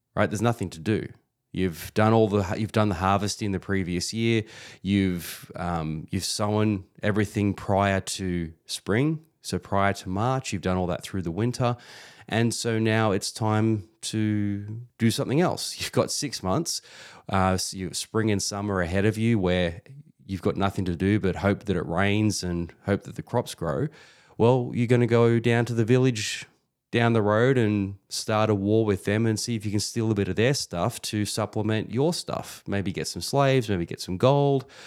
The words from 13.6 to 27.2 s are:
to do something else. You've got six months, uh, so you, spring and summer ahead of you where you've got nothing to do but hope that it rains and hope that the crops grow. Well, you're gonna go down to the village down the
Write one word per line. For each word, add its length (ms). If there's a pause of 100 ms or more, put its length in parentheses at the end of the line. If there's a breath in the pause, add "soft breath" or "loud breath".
to 760 (180)
do 140
something 280
else. 400
You've 120
got 180
six 320
months, 400 (460 loud breath)
uh, 280
so 200
you, 180
spring 380
and 100
summer 400
ahead 240
of 100
you 220
where 440 (440)
you've 160
got 140
nothing 280
to 120
do 240
but 160
hope 300
that 100
it 100
rains 560
and 300 (120)
hope 200
that 100
the 80
crops 320
grow. 320 (500 loud breath)
Well, 380
you're 140
gonna 180
go 320
down 280
to 60
the 120
village 640 (440)
down 220
the 100